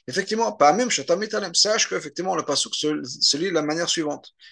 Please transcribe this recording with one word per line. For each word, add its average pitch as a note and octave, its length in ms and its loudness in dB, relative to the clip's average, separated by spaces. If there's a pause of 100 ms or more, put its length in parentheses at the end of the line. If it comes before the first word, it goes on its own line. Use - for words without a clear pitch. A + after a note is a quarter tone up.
Effectivement, G#3 460 -2
pas D3 200 8
même A#3 180 0
Shata D#3 240 0
Mitalem. G3+ 400 -4
Sache G#3+ 360 2
qu'effectivement, F3+ 460 -4
le D#3 60 -2
pasuk - 320 -2
se, D3+ 300 -2
se - 320 0
lit F3+ 140 -2
de F3 40 -2
la D#3 60 2
manière D#3 300 -2
suivante. D3+ 400 -4 (220)